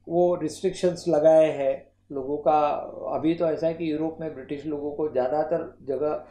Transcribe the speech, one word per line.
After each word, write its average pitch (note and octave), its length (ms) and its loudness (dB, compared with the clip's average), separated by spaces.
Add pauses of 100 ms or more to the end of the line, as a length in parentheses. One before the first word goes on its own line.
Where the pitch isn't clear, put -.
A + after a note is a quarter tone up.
वो F3 260 4
restrictions E3+ 760 -2
लगाए D#3+ 420 6
हैं C#3 360 -2 (260)
लोगों C#3 240 -4
का। D3+ 320 2 (460)
अभी D3+ 200 -2
तो E3+ 120 -2
ऐसा D#3 200 0
है E3 80 0
कि E3 180 -4
यूरोप D#3+ 280 -4
में D#3 140 -8
ब्रिटिश C#3 320 -10
लोगों D3 260 -6
को D3+ 200 -4
ज़्यादातर D3+ 680 -2
जगह C#3 480 -2